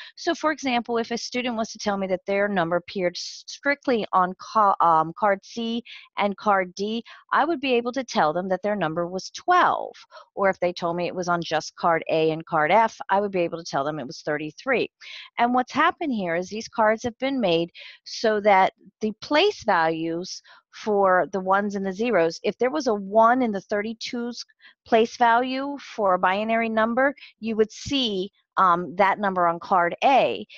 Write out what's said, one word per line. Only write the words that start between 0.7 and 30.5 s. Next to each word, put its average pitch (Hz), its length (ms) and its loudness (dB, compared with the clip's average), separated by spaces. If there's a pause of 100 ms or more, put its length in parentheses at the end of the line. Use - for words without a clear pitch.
if 226 140 -4
a 233 60 -4
student 240 400 -6
was 220 140 -4
to - 60 -16
tell 202 200 -2
me 196 100 -2
that 185 180 -2
their 196 220 0
number 175 300 0
appeared 180 400 -4
strictly - 960 -4
on 185 260 2
ca-, - 400 2
um, 160 400 4
card 196 240 0
C 233 400 -6 (340)
and 202 200 -2
card 190 380 0
D, 214 280 -6 (300)
I 233 100 4
would 302 220 -2
be 262 80 0
able 240 180 0
to 262 120 -4
tell 185 280 0
them 180 160 -4
that 185 140 -2
their 208 140 -2
number 170 320 -2
was 185 240 -10
twelve. 147 600 0 (440)
Or 190 160 2
if - 80 -6
they 180 120 0
told 170 240 -4
me 175 120 -4
it 117 80 -8
was 175 120 -6
on 175 140 0
just 160 340 -4
card 165 360 0
A 160 180 2
and 156 160 -4
card 151 260 0
F, 220 240 4 (140)
I 196 100 2
would 202 120 -2
be 185 100 0
able 165 160 -4
to 165 120 -14
tell 139 140 -2
them 151 160 -4
it 123 60 -8
was 147 160 -14
thirty-three. 156 680 -2 (520)
And 240 120 2
what's 247 220 0
happened 320 400 0
here 180 220 -2
is 180 120 -2
these 214 200 -10
cards 220 340 2
have 240 160 -6
been 269 240 -2
made 170 300 2 (320)
so 220 380 0
that 190 320 6 (280)
the 214 180 -2
place 349 440 0
values 165 800 0 (320)
for 190 580 2
the 196 60 -4
ones 196 340 0
and 196 100 -4
the 196 80 -4
zeros, 185 520 0
if 208 160 -2
there 247 100 0
was 285 160 -4
a 240 80 2
one 220 480 4
in 233 100 0
the 196 100 -4
thirty-two's 233 840 -6 (400)
place 226 320 2
value 262 580 2 (200)
for 196 180 2
a 185 60 2
binary 220 500 0
number, 233 460 0 (240)
you 220 160 -4
would 214 160 2
see, 208 580 -4 (280)
um, 175 380 2
that 190 220 2
number 185 300 0
on 170 120 0
card 170 440 0
A. 202 420 2 (120)